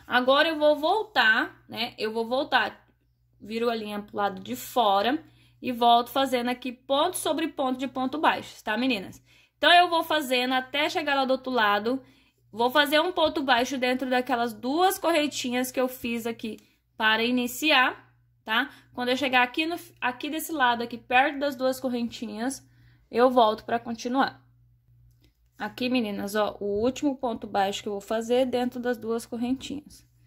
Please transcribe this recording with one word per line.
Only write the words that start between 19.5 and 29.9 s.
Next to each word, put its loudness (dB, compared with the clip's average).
no, -4
aqui -4
desse -6
lado, 2
aqui -8
perto 2
das -2
duas -2
correntinhas, -6
eu 4
volto 4
pra -2
continuar. -4
Aqui, -6
meninas, -2
ó, 0
o -2
último 0
ponto -6
baixo 0
que -8
eu -6
vou -8
fazer 0
dentro -2
das -2
duas -6
correntinhas. -6